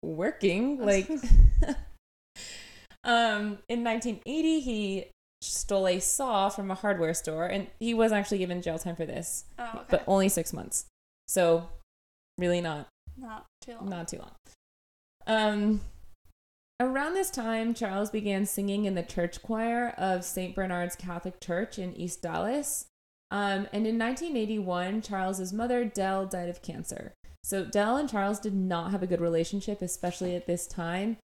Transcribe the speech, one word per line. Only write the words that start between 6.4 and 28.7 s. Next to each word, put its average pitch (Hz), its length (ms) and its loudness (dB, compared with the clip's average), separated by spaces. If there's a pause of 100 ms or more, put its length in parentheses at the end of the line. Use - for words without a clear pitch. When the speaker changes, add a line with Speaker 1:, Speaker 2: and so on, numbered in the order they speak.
Speaker 1:
from 196 220 -6
a 185 40 -2
hardware 180 380 0
store, 160 320 -4
and 190 220 -2 (120)
he 233 140 -2
was 226 180 4
actually 202 280 0
given 180 220 -4
jail 165 180 -4
time 170 160 -6
for 165 100 -6
this, - 400 -8 (140)
Speaker 2:
Oh, 247 40 -8 (120)
okay. - 140 -12
Speaker 1:
but - 180 2
only 196 220 4
six 170 240 -2
months. - 320 -6 (420)
So, 170 420 4 (680)
really 175 240 2
not, 151 260 -6 (300)
Speaker 2:
Not 220 280 -14 (160)
too 240 120 -16
long. 196 160 -10
Speaker 1:
not 175 180 -8
too - 120 -10
long. - 120 -18 (960)
Um, 214 540 2 (960)
around 269 340 0
this 381 160 0
time, 226 440 -2
Charles 208 360 -2
began 202 360 0
singing 202 400 -2
in 196 100 0
the 175 80 -2
church 175 380 -4
choir 233 560 -2
of 185 260 0
Saint 180 320 -6
Bernard's 180 400 -2
Catholic 180 440 -8
Church 185 400 -4
in 185 160 -8
East 175 260 -8
Dallas. 196 640 -2 (460)
Um, 202 420 0
and 214 140 2
in 226 100 2
nineteen 254 400 -2
eighty-one, 202 640 0
Charles's 190 520 -4
mother, 240 320 0
Dell, 190 400 -2
died 180 240 -6
of 175 120 -10
cancer. - 520 -10 (300)
So 196 200 -4
Dell 208 340 2
and 294 120 -2
Charles 208 300 0
did 202 160 -4
not 180 340 0